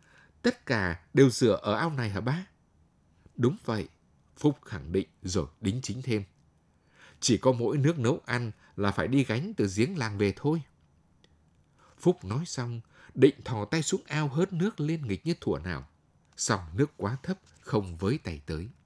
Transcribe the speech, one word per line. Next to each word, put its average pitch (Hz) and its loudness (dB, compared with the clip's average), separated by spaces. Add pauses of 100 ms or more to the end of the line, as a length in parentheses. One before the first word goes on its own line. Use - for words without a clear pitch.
(420)
"Tất - 0
cả 95 0
đều 135 8
rửa 110 4
ở 104 0
ao 139 0
này 127 -4
hả 98 -4
ba?" 151 -2 (880)
"Đúng 135 0
vậy," 107 -4 (500)
Phúc 147 2
khẳng 78 -10
định 92 0 (140)
rồi 90 -4 (140)
đính 110 -2
chính 123 -8
thêm: 110 -2 (960)
"Chỉ - 2
có 131 4
mỗi 117 0
nước 147 2
nấu 123 0
ăn 120 -4 (240)
là 101 0
phải 85 -2
đi 131 4
gánh 143 -2
từ 104 0
giếng 147 0
làng 110 -4
về 101 2
thôi." 151 -2 (1400)
Phúc 175 0
nói 120 -4
xong, 120 -8 (340)
định 131 6
thò 107 -2
tay 156 0
xuống - -2
ao 147 0
hớt 160 -2
nước 180 -2
lên 151 -2
nghịch 98 -4
như 165 0
thuở 78 -2
nào. 80 -6 (500)
Song 101 0 (120)
nước 135 0
quá 101 -4
thấp, 185 -6 (240)
không 92 -4
với 101 -2
tay 78 -10
tới. 82 -8 (180)